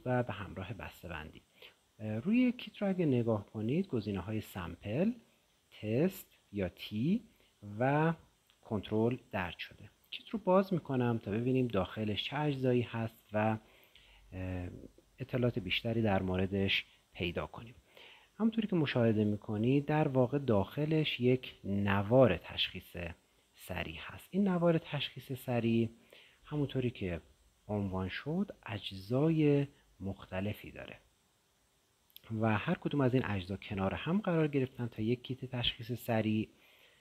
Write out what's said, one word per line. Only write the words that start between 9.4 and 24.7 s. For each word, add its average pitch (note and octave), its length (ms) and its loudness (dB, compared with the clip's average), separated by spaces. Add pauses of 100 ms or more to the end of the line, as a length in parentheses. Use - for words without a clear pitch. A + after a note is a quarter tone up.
شده. - 320 -16 (200)
کیت - 200 -14
رو A3+ 100 -6
باز F#3+ 340 4
می‌کنم B2 500 2
تا G2+ 80 -4
ببینیم B2 360 2
داخلش G#2 560 -2
چه C#3 160 -4
اجزایی C3 420 2
هست A2+ 520 -6
و، A2 240 2 (760)
اه، F2+ 360 -6 (520)
اطلاعات B2 400 -2
بیشتری A2+ 420 -2
در G2 200 4
موردش F#2+ 640 0 (280)
پیدا - 340 -4
کنیم. A#2+ 280 -16 (640)
همونطوری A3 280 0
که F#3 80 0
مشاهده A2+ 480 4
می‌کنید A2 600 2
در D#3 220 2
واقع C3 320 2
داخلش C#3+ 800 2
یک B2+ 440 2
نوار G2+ 760 4
تشخیص - 580 -8 (600)
سریع E2 440 -6
هست. - 320 -14
این G3 160 2
نوار E3+ 300 4